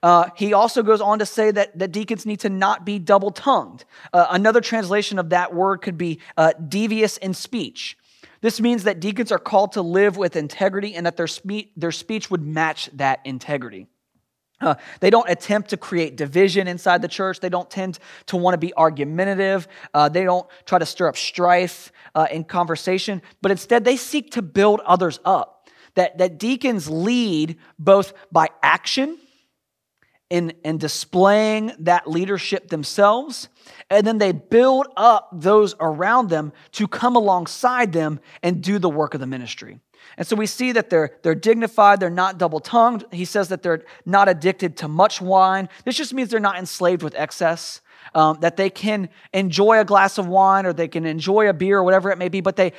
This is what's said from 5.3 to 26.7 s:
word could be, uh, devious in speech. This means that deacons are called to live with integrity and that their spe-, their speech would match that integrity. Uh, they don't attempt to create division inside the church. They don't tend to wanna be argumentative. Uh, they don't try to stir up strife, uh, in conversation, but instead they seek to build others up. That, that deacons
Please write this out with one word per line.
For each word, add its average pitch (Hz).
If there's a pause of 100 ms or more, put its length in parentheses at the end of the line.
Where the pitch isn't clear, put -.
word 190
could 180
be, 165 (200)
uh, 160 (140)
devious 214
in 185
speech. - (420)
This 220
means 226
that 190
deacons 208
are 190
called 202
to 202
live 185
with 185
integrity 190
and 170
that 170
their 165
spe-, 208
their 165
speech -
would 175
match 156
that 135
integrity. 123 (720)
Uh, 151 (280)
they 190
don't 233
attempt 208
to 196
create 165
division 180
inside 175
the 175
church. 190
They 185
don't 180
tend 190 (260)
to 190
wanna 175
be 170
argumentative. 175 (260)
Uh, 147
they 175
don't 180 (180)
try 185
to 165
stir -
up -
strife, 180 (240)
uh, 156
in 160
conversation, 180 (220)
but 196
instead 220
they 254
seek -
to 233
build 202
others 180
up. - (240)
That, 180
that 175
deacons 233